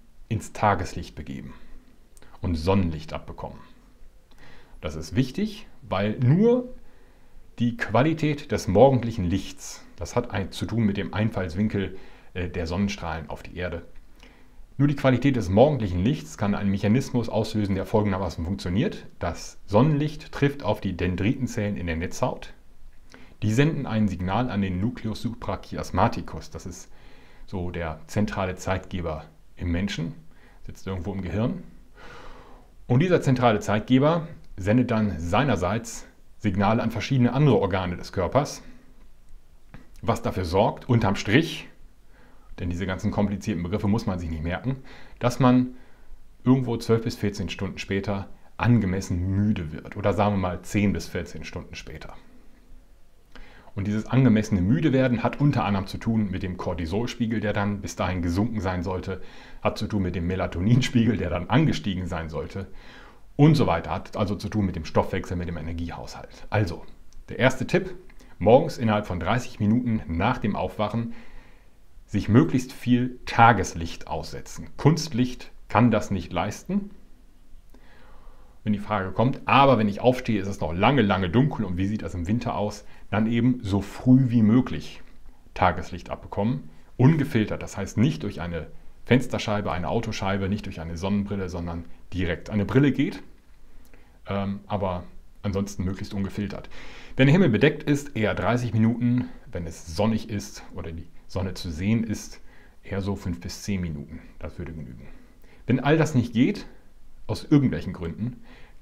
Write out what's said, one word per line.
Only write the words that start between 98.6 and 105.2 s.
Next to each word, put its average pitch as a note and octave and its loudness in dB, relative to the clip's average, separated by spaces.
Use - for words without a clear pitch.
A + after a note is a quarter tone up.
Minuten. A#2+ 2
Wenn F2 -6
es D#2+ -12
sonnig A2 0
ist - -8
oder F2+ -10
die E2 -12
Sonne F#2+ -4
zu F2+ -8
sehen G2+ 2
ist, - -8
eher - -4
so F#2+ -2
fünf F2 -6
bis - -12
zehn G2 -4
Minuten. D#2+ -8
Das - -10
würde E2 -10
genügen. B1 -14